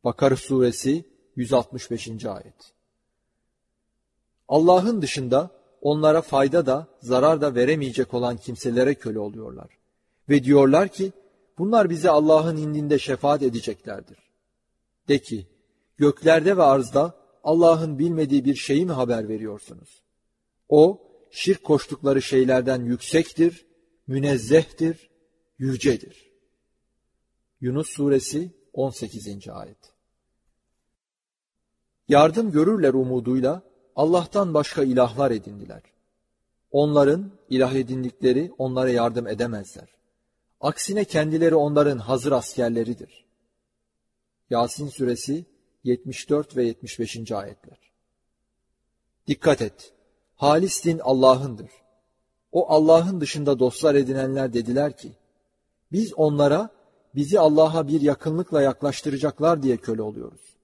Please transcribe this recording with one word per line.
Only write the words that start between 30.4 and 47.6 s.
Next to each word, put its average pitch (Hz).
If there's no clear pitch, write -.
Yardım 160
görürler 156
umuduyla 127
Allah'tan 170
başka 151
ilahlar 127
edindiler. 104
Onların 147
ilah 127
edindikleri 127
onlara 131
yardım 120
edemezler. 104
Aksine 196
kendileri 160
onların 147
hazır 127
askerleridir. 117
Yasin 123
Suresi 135
yetmiş 123
dört 147
ve 123
yetmiş 113
beşinci 113
ayetler. -